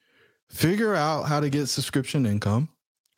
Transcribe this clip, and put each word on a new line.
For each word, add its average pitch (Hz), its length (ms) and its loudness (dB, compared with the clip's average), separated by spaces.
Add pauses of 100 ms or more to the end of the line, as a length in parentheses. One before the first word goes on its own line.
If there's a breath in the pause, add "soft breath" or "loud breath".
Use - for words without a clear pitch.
(500 soft breath)
Figure 202 460 0
out 151 280 0
how 147 160 0
to 147 100 0
get 143 180 -2
subscription 139 580 -2
income. 104 440 0 (480)